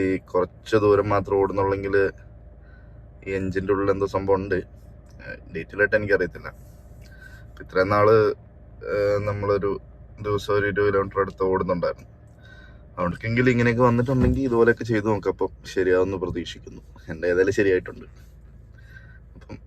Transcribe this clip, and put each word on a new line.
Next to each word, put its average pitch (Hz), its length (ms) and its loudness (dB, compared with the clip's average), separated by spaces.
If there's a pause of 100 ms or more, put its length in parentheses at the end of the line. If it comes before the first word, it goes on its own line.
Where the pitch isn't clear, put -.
(320)
കുറച്ച് - 520 -2
ദൂരം 101 260 4
മാത്രം 98 280 0
ഓടുന്നുള്ളെങ്കിൽ 98 580 0 (1300)
ഈ 95 120 -8
എഞ്ചിൻ്റെ 95 340 -2
ഉള്ളിൽ 101 180 0
എന്തോ 98 140 -2
സംഭവം 98 360 0
ഉണ്ട്. 98 140 -4
ഏഹ്, - 840 -12 (180)
ഡീറ്റെയിൽ 95 260 -8
ആയിട്ട് 104 140 2
എനിക്കറിയത്തില്ല. 92 540 -2 (1000)
ഇപ്പൊ - 140 -20
ഇത്രയും 92 260 0
നാള്, 104 260 4 (800)
ഏഹ്, 101 340 0
നമ്മളൊരു 101 440 -2 (540)
ദിവസം 104 280 -2
ഒരു 101 140 0
ഇരുപത് 101 220 2
കിലോമീറ്റർ 98 320 0
അടുത്ത് 95 220 -4
ഓടുന്നുണ്ടായിരുന്നു. 92 680 -2 (880)
അവിടേക്കെങ്കിലും 113 540 0
ഇങ്ങനെയൊക്കെ 120 300 2
വന്നിട്ടുണ്ടെങ്കിൽ 127 680 2
ഇതുപോലെയൊക്കെ 117 340 4
ചെയ്ത് 110 240 0
നോക്കാം. 98 240 0
അപ്പം 92 180 -4 (240)
ശരിയാവുമെന്ന് 92 440 2
പ്രതീക്ഷിക്കുന്നു. 87 640 -10 (280)
എൻ്റെ 82 180 -6
ഏതായാലും 92 260 2
ശരിയായിട്ടുണ്ട്. 95 520 0 (1300)
അപ്പം - 320 -16